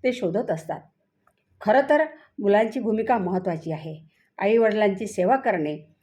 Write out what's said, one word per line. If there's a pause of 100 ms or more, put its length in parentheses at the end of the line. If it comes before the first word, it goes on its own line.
ते
शोधत
असतात. (800)
खरं
तर (340)
मुलांची
भूमिका
महत्त्वाची
आहे. (380)
आईवडिलांची
सेवा
करणे (100)